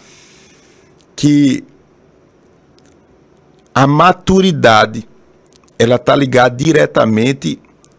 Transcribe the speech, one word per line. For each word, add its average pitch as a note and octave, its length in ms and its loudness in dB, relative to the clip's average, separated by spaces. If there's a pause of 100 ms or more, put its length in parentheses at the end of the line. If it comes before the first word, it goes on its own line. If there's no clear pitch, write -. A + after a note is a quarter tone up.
(1160)
que D3 500 0 (2000)
a C3 120 2
maturidade, C#3+ 1200 0 (680)
ela A#2+ 200 2
tá C3+ 160 -2
ligada B2+ 420 0
diretamente, C#3 1040 -2 (380)